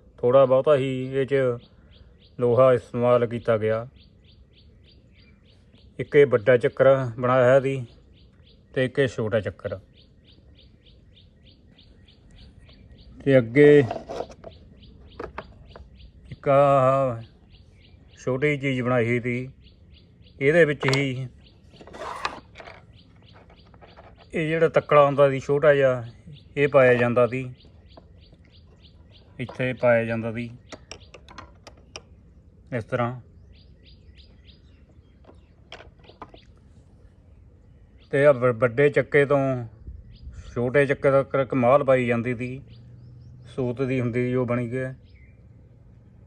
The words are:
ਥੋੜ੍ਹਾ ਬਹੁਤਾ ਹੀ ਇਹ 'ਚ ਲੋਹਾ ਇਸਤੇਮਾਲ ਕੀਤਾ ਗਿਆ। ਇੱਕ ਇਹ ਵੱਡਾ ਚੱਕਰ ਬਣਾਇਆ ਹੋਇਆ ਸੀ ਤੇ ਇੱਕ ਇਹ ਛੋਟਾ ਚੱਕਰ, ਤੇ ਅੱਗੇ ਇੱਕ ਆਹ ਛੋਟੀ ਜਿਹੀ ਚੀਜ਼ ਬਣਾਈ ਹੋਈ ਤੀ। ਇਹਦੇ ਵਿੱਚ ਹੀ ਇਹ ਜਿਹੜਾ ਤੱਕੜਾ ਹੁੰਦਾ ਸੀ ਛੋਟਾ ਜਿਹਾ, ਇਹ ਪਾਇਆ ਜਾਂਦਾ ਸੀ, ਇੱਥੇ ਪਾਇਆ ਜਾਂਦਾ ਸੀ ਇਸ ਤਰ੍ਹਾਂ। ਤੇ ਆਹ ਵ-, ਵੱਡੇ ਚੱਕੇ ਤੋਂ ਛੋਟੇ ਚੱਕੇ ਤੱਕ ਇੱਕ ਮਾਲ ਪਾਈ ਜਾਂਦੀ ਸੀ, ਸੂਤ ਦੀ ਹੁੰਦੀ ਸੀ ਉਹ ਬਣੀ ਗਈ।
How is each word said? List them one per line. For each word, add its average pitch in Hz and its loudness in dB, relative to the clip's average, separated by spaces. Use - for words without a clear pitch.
ਥੋੜ੍ਹਾ 131 4
ਬਹੁਤਾ 135 2
ਹੀ 135 -4
ਇਹ 135 -4
'ਚ 127 -2
ਲੋਹਾ 123 4
ਇਸਤੇਮਾਲ 120 0
ਕੀਤਾ 113 -2
ਗਿਆ। 110 -4
ਇੱਕ 135 -4
ਇਹ 143 8
ਵੱਡਾ 123 2
ਚੱਕਰ 135 2
ਬਣਾਇਆ 127 2
ਹੋਇਆ 131 4
ਸੀ 131 -6
ਤੇ 131 -2
ਇੱਕ 123 -6
ਇਹ 135 0
ਛੋਟਾ 107 -4
ਚੱਕਰ, 98 -10
ਤੇ 135 2
ਅੱਗੇ 147 6
ਇੱਕ - -10
ਆਹ 135 2
ਛੋਟੀ 131 -4
ਜਿਹੀ 147 -4
ਚੀਜ਼ 131 -4
ਬਣਾਈ 120 -2
ਹੋਈ 120 -2
ਤੀ। 123 -8
ਇਹਦੇ 156 4
ਵਿੱਚ 147 -2
ਹੀ 131 -4
ਇਹ 160 -6
ਜਿਹੜਾ 160 0
ਤੱਕੜਾ 147 4
ਹੁੰਦਾ 143 4
ਸੀ 135 -4
ਛੋਟਾ 147 2
ਜਿਹਾ, 131 0
ਇਹ 143 0
ਪਾਇਆ 131 4
ਜਾਂਦਾ 120 0
ਸੀ, 127 -8
ਇੱਥੇ 127 -8
ਪਾਇਆ 117 2
ਜਾਂਦਾ 113 -6
ਸੀ 117 -12
ਇਸ 107 -8
ਤਰ੍ਹਾਂ। 123 -6
ਤੇ 143 2
ਆਹ 143 6
ਵ-, 123 0
ਵੱਡੇ 127 0
ਚੱਕੇ 143 0
ਤੋਂ 139 0
ਛੋਟੇ 127 0
ਚੱਕੇ 139 -2
ਤੱਕ 135 0
ਇੱਕ 135 -4
ਮਾਲ 131 2
ਪਾਈ 127 0
ਜਾਂਦੀ 120 -4
ਸੀ, 123 -12
ਸੂਤ 123 -6
ਦੀ 131 -4
ਹੁੰਦੀ 123 -2
ਸੀ 123 -4
ਉਹ 127 -2
ਬਣੀ 120 -6
ਗਈ। 131 -10